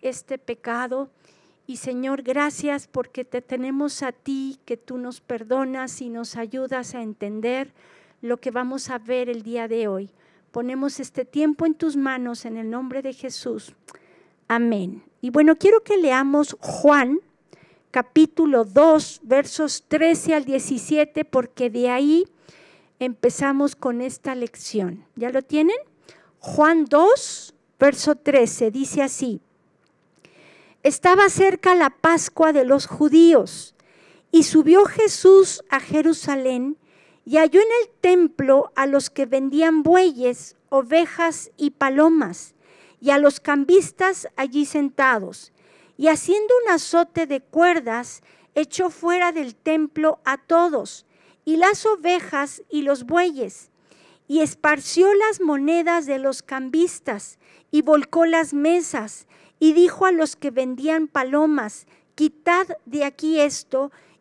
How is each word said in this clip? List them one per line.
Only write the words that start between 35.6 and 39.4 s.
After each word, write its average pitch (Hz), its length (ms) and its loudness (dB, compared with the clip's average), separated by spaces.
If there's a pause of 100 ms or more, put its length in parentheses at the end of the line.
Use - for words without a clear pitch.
a 269 120 -2
Jerusalén, 277 960 -2 (480)
y 277 120 0
halló 320 220 4
en 440 80 4 (140)
el 415 80 -6 (100)
templo 294 760 2
a 269 100 0
los 277 240 0
que 269 160 -4
vendían 277 580 0